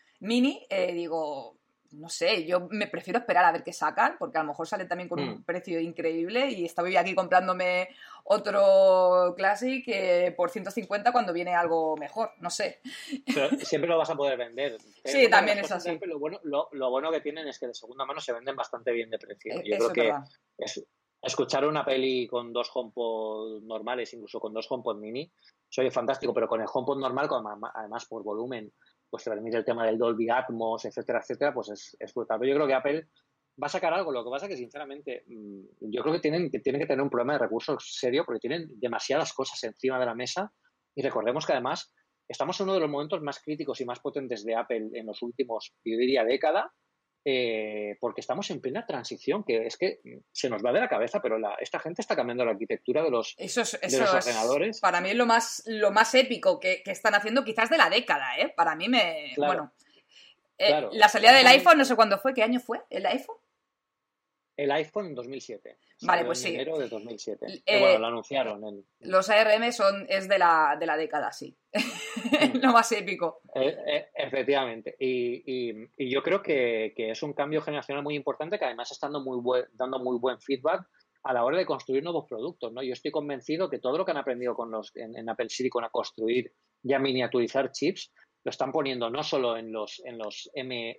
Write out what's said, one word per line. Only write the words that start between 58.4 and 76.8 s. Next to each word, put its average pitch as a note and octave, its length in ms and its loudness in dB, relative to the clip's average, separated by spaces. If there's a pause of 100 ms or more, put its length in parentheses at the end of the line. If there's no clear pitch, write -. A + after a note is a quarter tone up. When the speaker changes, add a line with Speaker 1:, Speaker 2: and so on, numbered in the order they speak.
Speaker 1:
Para D#3 200 2
mí F3 120 -4
me, E3 460 0
Speaker 2:
Claro. C#3+ 180 2
Speaker 1:
bueno, D3 200 -4 (840)
eh, - 120 4
Speaker 2:
Claro. C#4+ 240 4
Speaker 1:
la G#3 160 10
salida A3 240 10
del C4+ 80 12
Speaker 2:
Estamos B3+ 180 12
Speaker 1:
iPhone, D#4+ 200 10
no C#4 60 6
sé B3+ 120 2
cuándo G#3 220 6
fue, C4+ 140 0
¿qué B3 120 2
año A#3+ 160 2
fue - 280 -6
el F#3+ 160 -4
iPhone? A#3+ 320 -2 (1200)
Speaker 2:
El C#3+ 160 0
iPhone D#3+ 340 -2
en D#3 80 -10
dos A#2+ 140 -10
mil C3+ 120 -10
siete. - 380 -16 (240)
Speaker 1:
Vale, F3 160 4
Speaker 2:
Salió E3 80 0
Speaker 1:
pues - 180 -4
Speaker 2:
en F#3+ 40 -4
Speaker 1:
sí. E3+ 80 -4
Speaker 2:
enero D3+ 220 -4
de B2+ 100 -4
dos A2 160 -10
mil A#2 160 -12
siete. - 260 -10
Speaker 1:
Eh, - 180 -12
Speaker 2:
Que, G#3 140 4
bueno, F#3+ 220 8
lo A2+ 80 0
anunciaron A#2 560 -4
en G2+ 200 -12 (160)
Speaker 1:
los F#3+ 300 2
A G#3+ 100 8
R G#3+ 140 6
M A#3 160 2
son, G3 380 2
es F#3+ 200 -2
de G3 80 4
la, D#3+ 440 6
de E3+ 60 -2
la D#3 100 0
década, D3+ 360 -2
sí. - 240 -16 (160)
<laughs> - 240 -2 (220)
Speaker 2:
Mm. C4 400 2
Speaker 1:
Lo B3+ 140 4
más A#3 180 6
épico. F#3 520 -4 (120)
Speaker 2:
Eh, C3+ 220 0 (100)
eh, D3 260 -2
efectivamente. C3 840 -2
Y, B2 720 -2
y, A2 260 -12
y C3 140 -4
yo C3+ 100 0
creo F#3+ 220 0
que, A#2+ 540 0